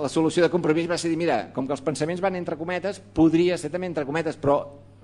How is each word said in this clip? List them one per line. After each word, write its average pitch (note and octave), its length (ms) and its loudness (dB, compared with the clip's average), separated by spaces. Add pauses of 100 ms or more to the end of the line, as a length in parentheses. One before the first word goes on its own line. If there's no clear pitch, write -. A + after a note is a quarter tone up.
la C#3 80 -2
solució D#3+ 320 2
de D#3+ 80 6
Compromís D#3 400 0
va E3+ 80 -2
ser E3 140 -2
dir, D#3+ 60 0
"Mira, C#3 360 0
com C3+ 140 -4
que C#3+ 60 -2
els C#3 120 -6
pensaments D#3+ 360 -2
van F#3+ 140 -2
entre E3 220 -6
cometes, F3+ 420 -6
podria E3 580 4
ser D3 120 -8
també F3+ 160 -4
entre D#3 200 -4
cometes, D#3 300 -4
però C#3 300 2 (380)